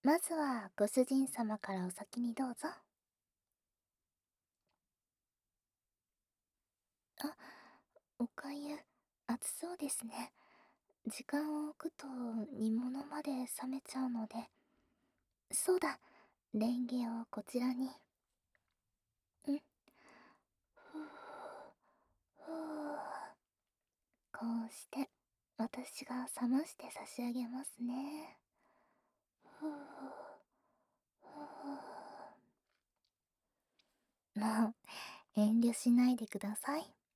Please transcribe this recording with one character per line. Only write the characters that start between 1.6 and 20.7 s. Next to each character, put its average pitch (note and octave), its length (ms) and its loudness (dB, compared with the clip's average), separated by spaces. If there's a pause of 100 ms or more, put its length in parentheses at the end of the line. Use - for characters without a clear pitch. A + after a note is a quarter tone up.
ら F#3 100 0
お F3+ 60 0
先 - 300 -8
に A#3+ 120 0
ど C4 160 0
う A#3+ 60 -4
ぞ。 - 140 -6 (4000)
あ、 D4+ 160 -6 (840)
お A#3+ 80 2
粥、 C#4+ 500 -8 (480)
熱 - 320 0
そ E4+ 160 -4
う - 20 -8
で C#4+ 140 -2
す - 160 -2
ね。 A#3+ 260 -8 (760)
時 - 180 -6
間 D4+ 420 0
を D4+ 40 -4
置 - 200 -6
く - 60 -20
と - 100 -12 (460)
煮 A3 180 2
物 B3+ 340 0
ま D4 160 -6
で D4 120 -2
冷 B3+ 360 -2
め C4+ 120 -2
ち - 160 -10
ゃ C4 60 2
う B3+ 80 2
の A3 180 0
で。 A3+ 200 -6 (1040)
そ - 240 4
う F4+ 60 6
だ、 C#4+ 180 0 (560)
レ G#3+ 140 4
ン B3 180 2
ゲ A#3+ 220 0
を A3+ 220 -4
こ G#3 120 -6
ち - 160 -2
ら B3+ 160 4
に。 C4 120 0
ん。 C4 40 -6 (1500)
ふ C#4+ 120 -2
う、 D4 80 0 (2750)